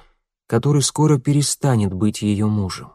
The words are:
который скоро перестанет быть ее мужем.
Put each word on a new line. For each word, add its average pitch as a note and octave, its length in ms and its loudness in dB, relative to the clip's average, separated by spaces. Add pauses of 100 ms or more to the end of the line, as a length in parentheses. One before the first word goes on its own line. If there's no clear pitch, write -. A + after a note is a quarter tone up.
(460)
который C#3 360 0
скоро D3+ 360 2
перестанет C3 760 0
быть G#2+ 260 -2
ее G#2 260 0
мужем. G#2 480 -4